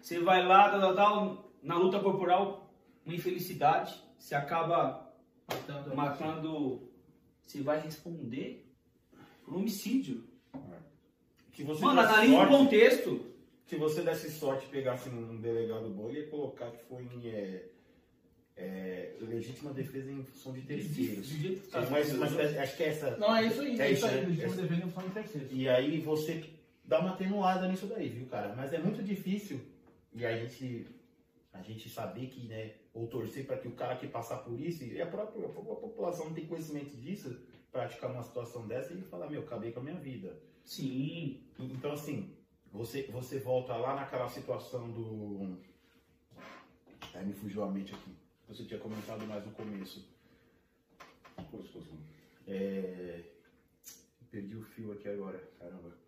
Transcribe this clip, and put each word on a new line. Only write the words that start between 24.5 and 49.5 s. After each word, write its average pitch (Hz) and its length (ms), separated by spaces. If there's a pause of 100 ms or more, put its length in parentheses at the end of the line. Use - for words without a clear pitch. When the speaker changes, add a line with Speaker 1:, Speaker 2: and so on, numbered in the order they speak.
Speaker 3:
Essa. 185 80
Speaker 2:
defesa 170 200
em 180 80
função 185 140
de 185 100
terceiros. 147 380
Speaker 3:
E 131 180
aí 147 300
você 156 460 (400)
dá 156 140
uma 185 120
atenuada 185 560
nisso 185 200
daí, 196 220
viu, 123 180
cara? - 280
Mas 131 180
é 151 60
muito 190 240
difícil. 190 560 (540)
E 117 120
a 113 120
gente, 120 500 (680)
a 185 80
gente - 280
saber 117 380
que, 120 200
né, 110 240 (220)
ou 117 140
torcer 131 380
pra 131 120
que 120 100
o - 40
cara - 260
que 135 100
passar 120 300
por 117 220
isso, 165 240
e 143 180
a 170 60
própria, 208 380
a - 40
própria - 260
população 170 520
não 165 60
tem 160 120
conhecimento 151 520
disso, 135 400 (340)
praticar 123 400
uma 123 120
situação 117 440
dessa 135 260
e 185 100
falar: 170 260
Meu, 139 120
acabei 113 300
com 127 80
a 131 40
minha 156 160
vida. 110 380 (280)
Speaker 1:
Sim. 139 760 (160)
Speaker 3:
Então, 131 360
assim, 117 360 (420)
você, 117 320
você 127 360
volta 123 380
lá 123 180
naquela 123 320
situação 123 640
do... 104 680 (1600)
Aí 92 120
me 98 80
fugiu 104 300
a 98 80
mente 98 240
aqui. - 160 (380)
Você 113 160
tinha 104 140
comentado 107 460
mais 104 200
no 113 80